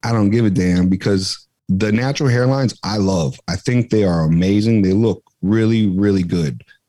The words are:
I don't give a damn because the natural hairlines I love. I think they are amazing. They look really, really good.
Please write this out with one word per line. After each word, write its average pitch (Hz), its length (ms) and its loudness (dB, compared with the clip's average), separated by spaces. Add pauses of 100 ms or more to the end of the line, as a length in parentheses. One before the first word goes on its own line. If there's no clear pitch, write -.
I 117 100 -4
don't 110 180 2
give 117 160 2
a 104 40 2
damn 90 380 0
because 95 580 -2 (220)
the 101 240 0
natural 131 380 -2
hairlines 127 520 0
I 101 140 -4
love. 92 420 -2 (100)
I 90 80 -6
think 123 340 -2
they 107 140 2
are 85 200 0
amazing. 98 580 2
They 95 100 2
look 107 300 0 (200)
really, 110 460 2
really 98 340 2
good. 82 420 -4 (240)